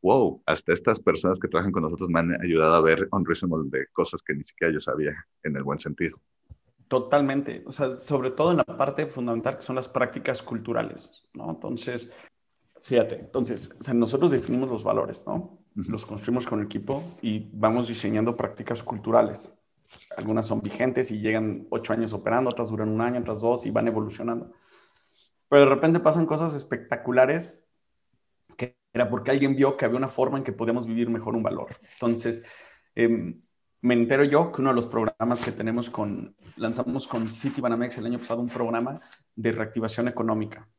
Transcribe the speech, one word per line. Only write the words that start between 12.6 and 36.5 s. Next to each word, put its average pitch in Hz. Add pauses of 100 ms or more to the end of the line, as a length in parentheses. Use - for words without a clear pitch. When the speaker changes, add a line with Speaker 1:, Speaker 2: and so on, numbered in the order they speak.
Speaker 2:
fíjate, -
entonces, -
o -
sea, 135
nosotros 120
definimos 123
los 110
valores, -
¿no? - (180)
Speaker 1:
Ujú. 101
Speaker 2:
Los 107
construimos 120
con 107
el 104
equipo 135 (200)
y 107
vamos 110
diseñando 110
prácticas -
culturales. - (580)
Algunas 110
son 113
vigentes 123
y 107
llegan 110
ocho 113
años 110
operando, 117
otras 117
duran 107
un 110
año, 123
otras 113
dos 120
y 107
van 110
evolucionando. 110 (960)
Pero 143
de 139
repente 160
pasan 160
cosas 156
espectaculares 135 (880)
que - (160)
era 123
porque 117
alguien 139
vio 135
que -
había 120
una 131
forma 135
en 135
que -
podíamos 113
vivir 117
mejor 110
un 110
valor. - (240)
Entonces, 117 (520)
em, 113 (400)
me 123
entero 123
yo 151
que -
uno 135
de 123
los 117
programas 117
que 117
tenemos 117
con, - (220)